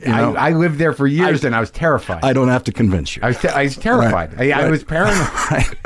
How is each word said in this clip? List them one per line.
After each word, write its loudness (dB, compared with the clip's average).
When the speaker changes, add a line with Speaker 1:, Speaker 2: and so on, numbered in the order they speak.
Speaker 1:
know? 0
Speaker 2:
I, 0
I 2
lived 0
there 0
for 0
years, 2
Speaker 1:
I, 0
Speaker 2:
and 0
I 2
was -2
terrified. -2
Speaker 1:
I 2
don't 2
have 0
to -4
convince 0
you. -8
Speaker 2:
I -2
was -2
te-, -2
I 2
was -2
terrified. 0
Speaker 1:
Right, 2
Speaker 2:
I, 0
I 2
Speaker 1:
right. 2
Speaker 2:
was 0
paranoid. 0
Speaker 1:
<laughs> -2
Right. 0